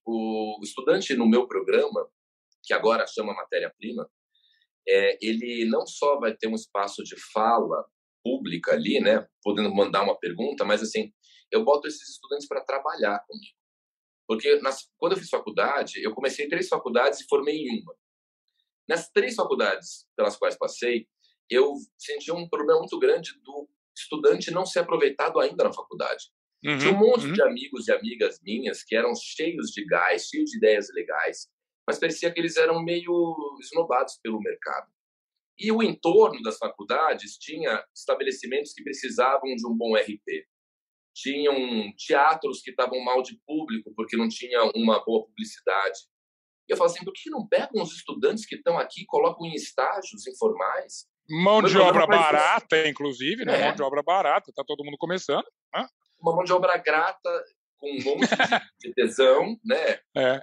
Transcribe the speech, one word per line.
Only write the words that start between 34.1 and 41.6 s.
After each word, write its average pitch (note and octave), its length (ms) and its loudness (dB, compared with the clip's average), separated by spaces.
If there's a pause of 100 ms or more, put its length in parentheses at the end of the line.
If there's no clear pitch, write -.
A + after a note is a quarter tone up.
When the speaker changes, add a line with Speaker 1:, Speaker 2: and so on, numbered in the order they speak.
Speaker 1:
pelo A2 180 -6
mercado. E2 500 -8 (680)
E G#3+ 120 -2
o A3 120 2
entorno F3+ 600 4
das A2 140 -4
faculdades A#2 800 -2
tinha D3+ 480 -4 (100)
estabelecimentos C3 760 -2
que C#3+ 100 -20
precisavam C3 720 0
de A#2 120 -6
um A#2 100 -2
bom A2+ 180 0
R G#2+ 300 0
P. D#2 220 -8 (680)
Tinham C3 840 -2